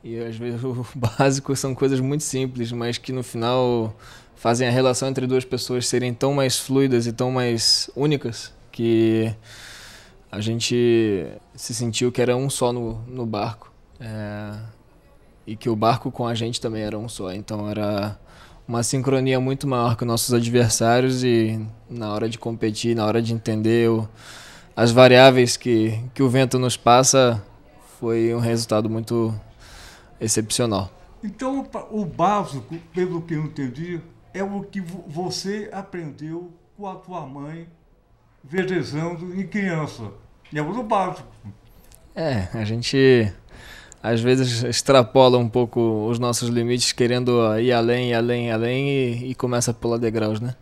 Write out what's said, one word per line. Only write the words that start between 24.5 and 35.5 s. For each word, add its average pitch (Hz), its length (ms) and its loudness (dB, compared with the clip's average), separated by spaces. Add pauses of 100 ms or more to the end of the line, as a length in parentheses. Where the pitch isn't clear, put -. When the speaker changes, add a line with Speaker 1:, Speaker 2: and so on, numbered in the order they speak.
Speaker 1:
as 117 160 4
variáveis 127 640 8
que, 110 440 0 (140)
que - 80 0
o 135 60 4
vento 127 320 2
nos 127 160 0
passa, 123 680 6 (560)
foi 117 340 0
um 120 60 -2
resultado 113 500 0
muito 113 460 -2 (840)
excepcional. 110 680 -2 (320)
Speaker 2:
Então, 262 380 -6
o - 40 -12
pa-, - 260 -12
o 214 140 -4
básico, 165 720 -2 (180)
pelo 175 280 -2
que 165 120 -8
eu 156 100 -2
entendi, 147 560 -8 (320)
é 185 100 -6
o 196 200 -6
que 196 180 -10
vo-, 175 260 -12
você 190 640 -6